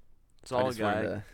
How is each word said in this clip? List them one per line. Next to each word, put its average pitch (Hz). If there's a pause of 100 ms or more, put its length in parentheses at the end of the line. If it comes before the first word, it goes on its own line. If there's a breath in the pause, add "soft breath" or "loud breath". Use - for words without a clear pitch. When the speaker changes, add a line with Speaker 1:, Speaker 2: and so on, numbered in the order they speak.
(440)
Speaker 1:
It's -
Speaker 2:
I 127
Speaker 1:
all 127
Speaker 2:
just 113
wanted 107
Speaker 1:
guy. 90
Speaker 2:
to 101 (100)